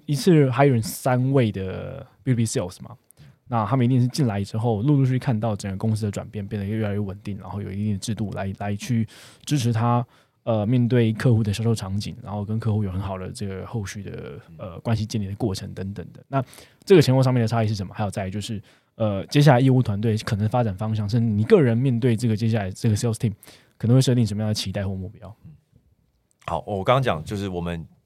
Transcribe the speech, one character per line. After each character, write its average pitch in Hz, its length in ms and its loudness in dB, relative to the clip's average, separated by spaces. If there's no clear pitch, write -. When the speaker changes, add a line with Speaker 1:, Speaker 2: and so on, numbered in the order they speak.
Speaker 1:
一 147 80 0
次 147 360 6
hiring 131 300 4
三 127 520 0
位 120 180 4
的 92 560 -8
B 131 80 0
to 117 60 4
B 117 80 2
sales 95 360 -4
嘛， - 140 -18
那 113 160 0
他 127 100 0
们 123 100 4
一 120 40 2
定 131 100 4
是 123 80 4
进 135 180 0
来 101 160 -2
之 98 160 -6
后， 110 260 0
陆 147 120 4
陆 135 80 4
续 127 80 2
续 127 80 0
看 123 180 0
到 110 160 -2
整 101 160 -6
个 95 80 -6
公 110 160 0
司 107 120 -2
的 101 60 -2
转 - 180 -8
变， 101 180 -8
变 104 140 -6
得 98 40 -4
越 107 220 -2
来 101 60 -2
越 104 60 -2
稳 101 220 -6
定， 98 160 -8
然 90 120 -14
后 98 120 -8
有 95 80 -8
一 95 60 -8
定 107 160 -2
的 95 80 -2
制 104 160 -6
度 98 160 -6
来， 98 280 -6
来 104 140 -4
去 113 320 -2
支 147 160 -2
持 120 140 0
他， 120 340 0
呃， 110 220 0
面 123 220 2
对 113 240 4
客 113 220 2
户 110 100 4
的 104 100 0
销 117 80 -4
售 113 140 2
场 98 240 -6
景， - 240 -8
然 98 80 -12
后 101 140 -6
跟 110 120 -4
客 113 140 0
户 107 140 0
有 95 40 -4
很 92 120 -4
好 98 160 -6
的 92 160 -8
这 104 120 -8
个 95 220 -8
后 107 180 -6
续 101 160 -10
的， 87 380 -12
呃， 87 220 -12
关 117 160 0
系 110 100 -2
建 107 160 -4
立 98 60 -6
的 101 80 -8
过 101 180 -2
程 95 200 -10
等 95 200 -8
等 92 200 -12
的。 - 160 -20
那 135 120 0
这 196 100 8
个 160 60 10
前 127 120 4
后 131 80 6
上 131 120 4
面 123 80 4
的 113 80 2
差 117 120 0
异 110 60 2
是 107 80 0
什 98 100 -6
么？ - 80 -14
还 - 120 -8
有 98 40 -4
再 101 140 -6
来 92 60 -6
就 104 100 -6
是， 101 220 -8
呃， 101 300 -2
接 147 160 2
下 147 100 8
来 123 80 6
业 131 100 4
务 127 140 4
团 101 160 -2
队 110 200 0
可 - 160 -4
能 104 120 0
发 123 160 0
展 104 120 -2
方 110 200 -4
向， 107 140 -2
甚 117 120 2
至 117 80 2
你 104 140 2
个 190 180 6
人 117 160 4
面 123 220 2
对 117 160 2
这 120 120 -2
个 110 100 2
接 113 100 0
下 113 120 2
来 95 120 -4
这 113 180 -2
个 107 60 4
sales 117 200 -2
team 104 180 -2
可 - 100 -2
能 123 80 6
会 131 60 8
设 127 140 4
定 120 100 4
什 104 120 -2
么 107 40 -2
样 110 60 -2
的 107 60 0
期 98 180 -4
待 98 160 -4
或 98 80 -4
目 92 140 -8
标？ 104 340 -18
Speaker 2:
嗯。 80 80 -20
好， 82 200 -4
我 98 180 -4
刚 123 100 4
刚 135 80 4
讲 90 220 0
就 101 120 -6
是 101 140 -4
我 87 100 -4
们 85 260 -6